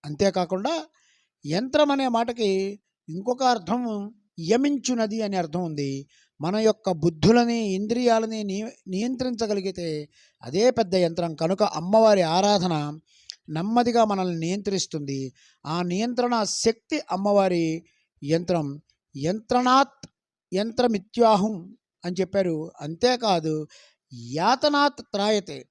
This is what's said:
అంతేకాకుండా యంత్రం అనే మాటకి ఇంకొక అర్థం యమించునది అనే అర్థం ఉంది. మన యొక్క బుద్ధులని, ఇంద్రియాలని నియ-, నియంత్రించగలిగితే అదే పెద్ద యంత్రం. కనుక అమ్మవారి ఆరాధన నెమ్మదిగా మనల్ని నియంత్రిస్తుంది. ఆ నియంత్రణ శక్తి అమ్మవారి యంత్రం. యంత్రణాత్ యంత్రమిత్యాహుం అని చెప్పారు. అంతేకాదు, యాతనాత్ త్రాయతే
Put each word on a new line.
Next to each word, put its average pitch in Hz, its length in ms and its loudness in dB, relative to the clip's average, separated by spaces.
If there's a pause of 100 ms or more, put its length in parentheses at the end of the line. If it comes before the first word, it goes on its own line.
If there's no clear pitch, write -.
అంతేకాకుండా 190 800 -2 (600)
యంత్రం 262 440 2
అనే 269 180 0
మాటకి 220 720 -2 (280)
ఇంకొక 220 340 -4
అర్థం 220 720 -2 (280)
యమించునది 226 840 0
అనే 202 140 -2
అర్థం 175 280 -2
ఉంది. 143 420 -6 (340)
మన 175 160 -4
యొక్క 214 340 2
బుద్ధులని, 180 680 2
ఇంద్రియాలని 220 840 0
నియ-, 202 260 -6 (180)
నియంత్రించగలిగితే 202 1200 -4 (340)
అదే 190 280 4
పెద్ద 220 240 0
యంత్రం. 170 400 2
కనుక 170 280 0
అమ్మవారి 202 600 4
ఆరాధన 165 760 2 (500)
నెమ్మదిగా 226 560 2
మనల్ని 185 340 -2
నియంత్రిస్తుంది. 160 960 -4 (340)
ఆ 165 160 -4
నియంత్రణ 233 600 -2
శక్తి - 580 -2 (120)
అమ్మవారి 185 720 0 (400)
యంత్రం. 156 580 -2 (340)
యంత్రణాత్ 247 880 0 (480)
యంత్రమిత్యాహుం 214 1200 0 (280)
అని 175 160 -6
చెప్పారు. 180 600 -2
అంతేకాదు, 165 840 0 (480)
యాతనాత్ 254 880 0
త్రాయతే 196 680 -4